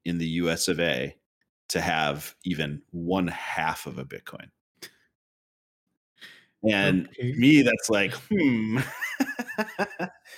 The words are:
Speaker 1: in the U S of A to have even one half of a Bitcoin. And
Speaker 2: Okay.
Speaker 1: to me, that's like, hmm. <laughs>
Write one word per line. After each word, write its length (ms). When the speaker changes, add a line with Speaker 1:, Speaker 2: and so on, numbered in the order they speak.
Speaker 1:
in 140
the 120
U 200
S 180
of 120
A 360
to 100
have 640
even 460
one 380
half 580
of 140
a 40
Bitcoin. 460
And 400
Speaker 2:
Okay. 260
Speaker 1:
to 60
me, 220
that's 280
like, 240
hmm. 640
<laughs> 100